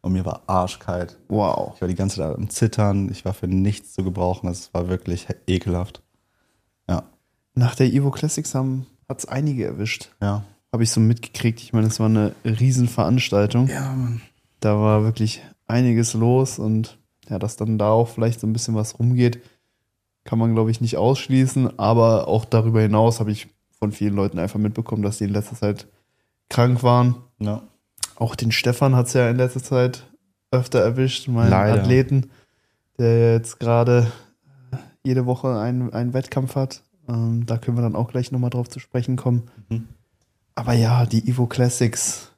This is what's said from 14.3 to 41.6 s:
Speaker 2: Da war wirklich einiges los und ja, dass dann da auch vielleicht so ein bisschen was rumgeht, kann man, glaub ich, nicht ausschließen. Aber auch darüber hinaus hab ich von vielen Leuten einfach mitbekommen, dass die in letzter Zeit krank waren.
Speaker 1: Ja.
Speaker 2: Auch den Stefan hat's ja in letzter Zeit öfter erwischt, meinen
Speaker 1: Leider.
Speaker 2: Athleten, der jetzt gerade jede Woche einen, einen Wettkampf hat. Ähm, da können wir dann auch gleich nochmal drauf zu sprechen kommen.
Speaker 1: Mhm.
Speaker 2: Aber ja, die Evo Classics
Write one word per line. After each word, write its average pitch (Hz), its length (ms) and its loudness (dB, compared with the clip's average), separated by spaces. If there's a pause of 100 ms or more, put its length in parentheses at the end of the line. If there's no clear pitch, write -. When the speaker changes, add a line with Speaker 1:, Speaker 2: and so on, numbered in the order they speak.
Speaker 2:
Da 104 220 2
war 107 240 4
wirklich 110 360 -2 (280)
einiges 117 460 2
los 123 440 2
und 110 400 -4 (300)
ja, 101 100 -6
dass 107 180 -6
dann 110 220 -2
da 104 120 2
auch 117 180 4
vielleicht 117 320 -2
so 107 80 -4
ein 110 40 0
bisschen 113 220 -4
was 110 240 -4
rumgeht, 120 420 2 (840)
kann 113 140 -2
man, 113 160 2
glaub 110 140 2
ich, 113 120 -2
nicht 117 160 -2
ausschließen. 131 840 0
Aber 113 480 4
auch 113 180 0
darüber 113 360 2
hinaus 110 400 4
hab 107 80 -2
ich 107 180 -6 (320)
von 104 140 -2
vielen 104 220 -2
Leuten 95 260 -2
einfach 98 180 -4
mitbekommen, 107 460 -4
dass 101 140 -4
die 107 60 -4
in 101 80 -2
letzter 104 240 -4
Zeit 104 300 -4 (640)
krank 120 340 2
waren. 123 340 4 (220)
Speaker 1:
Ja. 107 240 -6 (540)
Speaker 2:
Auch 117 180 -4
den 113 180 -2
Stefan 131 420 2
hat's 123 200 2
ja 123 140 4
in 120 80 0
letzter 127 260 0
Zeit 127 440 0 (460)
öfter 127 280 0
erwischt, 131 480 0
meinen 117 220 4
Speaker 1:
Leider. 101 320 4
Speaker 2:
Athleten, 131 480 2 (680)
der 117 340 4
jetzt 113 260 -2
gerade 117 520 4 (920)
jede 127 240 0
Woche 123 320 -2
einen, 123 340 -4
einen 120 220 -4
Wettkampf 131 400 -4
hat. 131 280 -6 (260)
Ähm, 117 380 -2
da 113 120 -4
können 117 180 -4
wir 120 60 0
dann 113 140 -2
auch 113 120 -2
gleich 123 220 -6
nochmal 123 200 -2
drauf 120 180 -6
zu - 100 -18
sprechen 127 380 -4
kommen. 120 340 -2 (200)
Speaker 1:
Mhm. 113 180 -6 (680)
Speaker 2:
Aber 120 200 -4
ja, 117 320 2
die 113 200 0
Evo 123 200 0
Classics - 920 -2